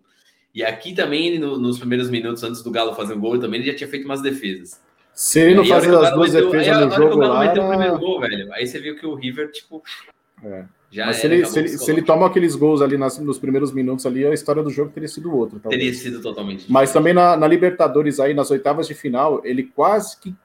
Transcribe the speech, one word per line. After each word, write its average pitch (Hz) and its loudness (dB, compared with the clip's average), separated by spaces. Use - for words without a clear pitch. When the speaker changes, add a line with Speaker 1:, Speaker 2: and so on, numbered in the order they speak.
Speaker 1:
E 156 -6
aqui 220 -8
também, 160 -2
ele, 170 -2
no, 143 -6
nos 123 -2
primeiros 123 -4
minutos, 117 -6
antes 117 -10
do 120 -10
Galo 113 -2
fazer 107 -8
o 104 -8
gol, 113 -2
também 117 -4
ele 131 -4
já 139 -6
tinha 139 -12
feito 139 -10
umas 139 -8
defesas. 98 -8
Speaker 2:
Se - 0
ele 170 8
não 196 8
Speaker 1:
E - 2
aí, - 6
a 175 6
hora 165 4
Speaker 2:
fazia 175 4
Speaker 1:
que 175 8
o - 8
Speaker 2:
as 156 6
Speaker 1:
Galo 165 0
Speaker 2:
duas 160 4
Speaker 1:
meteu, 165 4
Speaker 2:
defesas 156 2
Speaker 1:
aí, 214 4
a - 4
Speaker 2:
no - 0
Speaker 1:
hora - 0
que 151 4
o 151 8
Speaker 2:
jogo 151 4
Speaker 1:
Galo 131 4
Speaker 2:
lá, 131 2
Speaker 1:
meteu 190 2
o 190 0
Speaker 2:
era 190 0
Speaker 1:
primeiro 180 0
gol, 175 -4
velho, 101 -6
aí 117 -6
você 131 -10
viu 151 -10
que 160 -12
o 151 -6
River, 139 -8
tipo, - -20
Speaker 2:
É. 95 -14
Speaker 1:
já 107 -8
Speaker 2:
Mas 113 -2
se - -2
Speaker 1:
era, 160 2
Speaker 2:
ele, 175 4
Speaker 1:
acabou - -4
Speaker 2:
se 156 0
ele, 160 0
Speaker 1:
o - -4
Speaker 2:
se - -8
ele 143 -8
Speaker 1:
psicológico. 156 -2
Speaker 2:
toma 170 4
aqueles 180 0
gols 147 2
ali 139 2
nas, 135 -4
nos 143 -6
primeiros 139 -2
minutos 131 -4
ali, 131 -2
a 151 2
história 151 -2
do 151 -4
jogo 143 -4
teria 160 -12
sido 165 -8
outra, 113 -2
talvez. 113 -4
Speaker 1:
Teria 127 -2
sido 120 -10
totalmente 101 -10
Speaker 2:
Mas 135 4
Speaker 1:
diferente. - -6
Speaker 2:
também 160 4
na, 175 6
na 156 2
Libertadores, 156 2
aí 139 2
nas 139 -2
oitavas 147 -2
de 151 -10
final, 139 -2
ele 127 -4
quase 196 -2
que, 185 -14